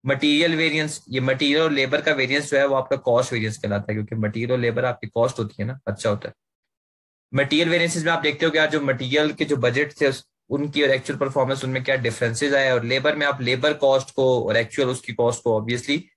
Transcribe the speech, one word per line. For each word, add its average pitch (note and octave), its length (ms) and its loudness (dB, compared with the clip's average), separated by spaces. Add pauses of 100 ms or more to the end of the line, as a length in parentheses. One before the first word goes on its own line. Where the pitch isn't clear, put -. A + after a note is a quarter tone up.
material D3 500 2
variance, D#3 540 -2
ये B2+ 100 -2
material C#3 420 2
और D#3+ 100 2
labor C#3 300 0
का D#3 100 2
variance C#3 400 0
जो C#3 60 2
है C#3 100 4
वो C3+ 80 2
आपका C3 200 0
cost B2+ 380 2
variance A2 240 -2
कहलाता G2+ 320 -4
है, G#2 60 -2
क्योंकि G#2+ 200 -6
मटेरियल A2+ 360 -2
और B2+ 60 2
लेबर A#2+ 280 0
आपकी A#2+ 220 -6
cost - 320 0
होती G#2+ 200 -6
है G#2 80 -4
ना, B2+ 60 -6
खर्चा G#2+ 360 -4
होता G#2 180 -4
है। - 60 -12 (1000)
material D3+ 360 2
variances E3+ 340 0
में E3+ 80 2
आप D#3+ 80 0
देखते D3+ 260 0
हो D#3+ 60 2
कि D#3 60 0
यार D#3 120 2
जो D3+ 120 0
material C3+ 500 0
के D#3 140 -4
जो C#3+ 120 0
budget B2+ 440 0
थे C#3+ 60 4
उस, - 220 -4 (200)
उनकी C#3+ 340 -2
और C3+ 60 4
एक्चुअल C3+ 300 0
performance, C3+ 440 0
उनमें C3 200 -4
क्या C3+ 120 0
differences A#2+ 580 -2
आए, C3+ 180 2
और A#2+ 120 2
labor C3+ 320 0
में D3 100 -2
आप C3+ 160 -2
labor B2+ 320 0
cost C3+ 420 2
को B2+ 320 2
और A2 100 2
actual B2 320 0
उसकी B2+ 240 -8
cost A#2 300 0
को A2 180 2
obviously A#2+ 380 -4 (180)